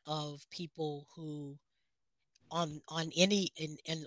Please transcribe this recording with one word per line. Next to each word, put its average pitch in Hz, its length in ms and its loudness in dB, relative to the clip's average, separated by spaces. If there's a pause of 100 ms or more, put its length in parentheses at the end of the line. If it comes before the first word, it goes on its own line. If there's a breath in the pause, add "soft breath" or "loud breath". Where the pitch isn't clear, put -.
of 151 460 -4
people 151 640 -4
who 147 420 -6 (920)
on, 156 360 0
on 160 300 -2
any, 190 400 6
in, 156 280 -4
in 160 220 -4